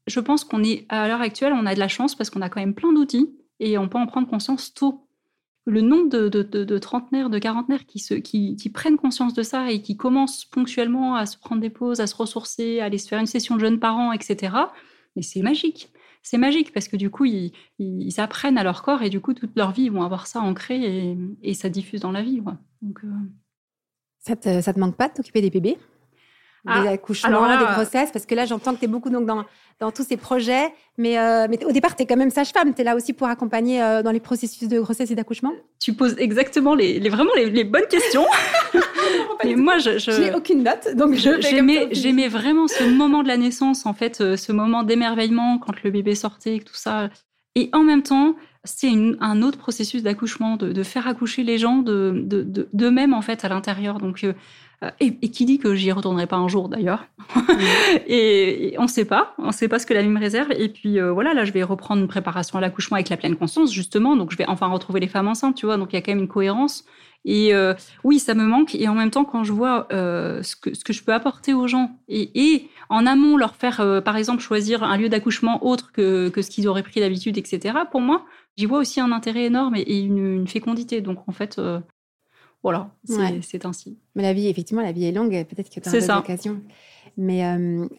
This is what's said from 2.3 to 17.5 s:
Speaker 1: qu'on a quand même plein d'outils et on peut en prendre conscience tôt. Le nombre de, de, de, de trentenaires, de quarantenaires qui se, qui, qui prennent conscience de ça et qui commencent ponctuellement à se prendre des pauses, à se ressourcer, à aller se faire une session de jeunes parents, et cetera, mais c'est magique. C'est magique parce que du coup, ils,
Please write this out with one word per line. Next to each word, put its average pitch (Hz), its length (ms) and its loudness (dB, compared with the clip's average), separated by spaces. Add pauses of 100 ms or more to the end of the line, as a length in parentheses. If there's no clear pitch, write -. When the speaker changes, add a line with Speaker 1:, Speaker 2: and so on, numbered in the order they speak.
Speaker 1:
qu'on 196 100 -6
a 180 80 -4
quand 196 120 -8
même 196 140 -2
plein 330 180 2
d'outils 285 380 4 (300)
et 214 180 0
on 190 100 -2
peut 240 100 -4
en 240 80 0
prendre 247 220 -2
conscience 254 460 -4
tôt. 277 320 -2 (580)
Le 220 160 2
nombre 302 280 4
de, 226 200 2
de, 202 140 0
de, 202 220 -4
de 202 140 -2
trentenaires, 247 520 -4
de 208 80 -2
quarantenaires 240 480 -2
qui - 140 -14
se, - 140 -6
qui, 202 420 -2
qui 208 120 -10
prennent 302 280 0
conscience 247 380 -2
de 226 100 -2
ça 254 260 -4
et 214 100 -2
qui 208 160 -8
commencent 262 500 0
ponctuellement 254 680 -2
à 220 120 -2
se 208 100 -14
prendre 226 240 -6
des 220 100 -4
pauses, 240 300 -4
à 208 80 -2
se - 80 -10
ressourcer, 226 640 -6
à 214 60 -2
aller 202 120 -4
se 196 80 -10
faire 214 140 -4
une 220 60 0
session 226 280 -4
de 220 60 0
jeunes 220 180 2
parents, 233 340 0
et 220 80 -4
cetera, 208 520 -2 (420)
mais 185 80 -8
c'est 190 200 -6
magique. 302 480 -2 (320)
C'est - 160 -2
magique 285 340 2
parce 202 160 -6
que - 80 -6
du 196 140 -4
coup, 277 160 0
ils, 190 260 -2 (260)